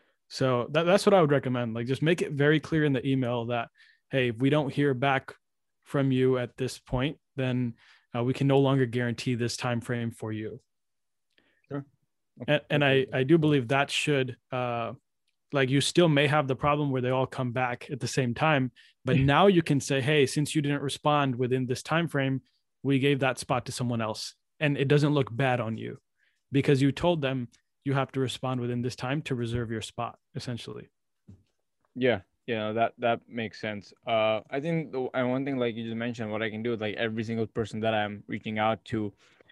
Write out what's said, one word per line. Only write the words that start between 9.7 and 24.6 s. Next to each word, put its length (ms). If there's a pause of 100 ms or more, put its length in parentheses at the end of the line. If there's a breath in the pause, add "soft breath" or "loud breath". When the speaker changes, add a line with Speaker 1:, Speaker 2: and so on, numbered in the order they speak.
Speaker 1:
frame 300
for 220
you." 280 (1080)
Speaker 2:
Sure. 180 (640)
Speaker 1:
And, 200
and 160
I, 80 (100)
Speaker 2:
Okay. 100
Speaker 1:
I 100
do 160
believe 300
that 220
should, 460 (160)
uh, 400 (600)
like, 180
you 100
still 280
may 180
have 220
the 80
problem 340
where 100
they 100
all 160
come 260
back 380
at 100
the 80
same 260
time, 380 (320 soft breath)
but 120
Speaker 2:
Yeah. 80
Speaker 1:
now 220
you 160
can 180
say, 200
"Hey, 260
since 280
you 60
didn't 220
respond 540
within 300
this 160
time 260
frame, 340 (400)
we 160
gave 220
that 180
spot 280
to 60
someone 300
else," 320 (240)
and 180